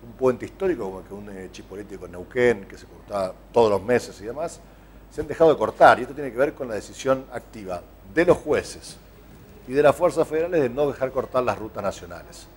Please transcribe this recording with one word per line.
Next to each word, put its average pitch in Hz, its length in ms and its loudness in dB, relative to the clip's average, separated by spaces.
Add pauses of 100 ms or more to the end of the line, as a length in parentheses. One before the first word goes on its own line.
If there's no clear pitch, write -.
un 120 80 -20
puente 127 320 0
histórico 147 400 -4
como 95 160 -10
el 87 60 -20
que 98 80 -16
une 98 360 -14
Chipoleti 98 460 -16
con 87 160 -16
Neuquén, 101 540 2
que - 100 -18
se - 100 -20
cortaba 98 460 -6 (200)
todos 117 180 6
los 98 120 2
meses 120 380 0
y 101 40 -14
demás, 143 360 -10 (500)
se - 100 -12
han 156 60 -8
dejado 160 240 4
de 135 60 4
cortar, 110 420 6
y 120 40 -4
esto 127 120 -8
tiene 139 160 -8
que 110 60 -12
ver 147 180 0
con 131 140 -10
la 110 60 -6
decisión 131 580 -4
activa 98 480 -10 (320)
de 160 120 2
los 170 120 6
jueces - 600 -4 (680)
y 123 60 -10
de 143 100 2
las 143 140 6
fuerzas 160 320 0
federales 165 340 -2
de 123 60 0
no 139 180 -2
dejar 131 240 -4
cortar 127 320 -2
las 104 160 -2
rutas 107 240 -10
nacionales. 87 640 -10 (100)